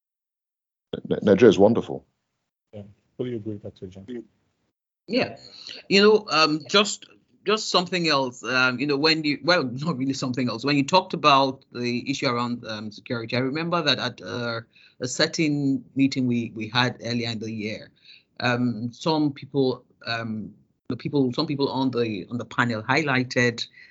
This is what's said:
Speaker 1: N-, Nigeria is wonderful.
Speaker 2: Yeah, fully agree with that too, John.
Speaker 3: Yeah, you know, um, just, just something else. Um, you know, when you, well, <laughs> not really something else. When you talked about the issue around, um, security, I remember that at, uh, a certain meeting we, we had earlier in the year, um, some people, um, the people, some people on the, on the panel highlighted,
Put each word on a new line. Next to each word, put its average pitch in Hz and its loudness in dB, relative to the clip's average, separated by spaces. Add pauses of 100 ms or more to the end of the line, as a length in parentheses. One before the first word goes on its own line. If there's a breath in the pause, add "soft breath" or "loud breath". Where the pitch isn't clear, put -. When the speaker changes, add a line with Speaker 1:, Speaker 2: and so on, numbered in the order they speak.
(1080)
Speaker 1:
N-, - 0
Nigeria 104 8
is 87 8
wonderful. 101 2 (680)
Speaker 2:
Yeah, 104 -14 (340)
fully 123 -6
agree 107 -6
with 101 -12
that 101 -16
too, 98 -12
John. 95 -18 (1000)
Speaker 3:
Yeah, 226 -4 (520 loud breath)
you 101 6
know, 208 6
um, 156 2
just, 208 2 (400)
just 214 0
something 180 0
else. 135 0
Um, 127 2
you 143 -2
know, 139 2
when 156 2
you, 143 -2
well, 170 4
<laughs> 120 -4
not 135 -4
really 131 0
something 127 -2
else. 110 -4
When 143 2
you 139 2
talked 185 2
about 139 4
the 120 -4
issue 139 -2
around, 120 -2
um, 107 -10
security, 117 -6
I 120 2
remember 165 -2
that 135 0
at, 113 -6
uh, 117 -6 (400 soft breath)
a 127 -2
certain 143 0 (120)
meeting 135 2
we, 120 -2
we 110 -8
had 123 0
earlier 117 -4
in 113 -6
the 110 -8
year, 107 -8 (500 soft breath)
um, 120 -2
some 151 0
people, 131 -2 (240)
um, 113 -6 (340)
the 127 -4
people, 139 0
some 151 -2
people 139 -2
on 127 -2
the, 113 -4
on 120 -6
the 117 -8
panel 117 -2
highlighted, 127 0 (260 soft breath)